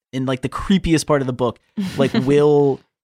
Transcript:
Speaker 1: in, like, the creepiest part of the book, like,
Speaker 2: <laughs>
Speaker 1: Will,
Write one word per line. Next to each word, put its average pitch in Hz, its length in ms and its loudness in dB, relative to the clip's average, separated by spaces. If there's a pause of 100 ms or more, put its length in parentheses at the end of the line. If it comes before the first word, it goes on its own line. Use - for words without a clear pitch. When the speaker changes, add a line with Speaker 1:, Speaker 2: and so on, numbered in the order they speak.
(120)
Speaker 1:
in, 131 140 -4
like, 131 160 -4
the 131 60 -4
creepiest 165 600 0
part 147 120 2
of 131 60 -4
the 131 60 -4
book, 120 260 -4 (400)
like, 135 140 0
Speaker 2:
<laughs> 220 120 0
Speaker 1:
Will, 143 560 2 (240)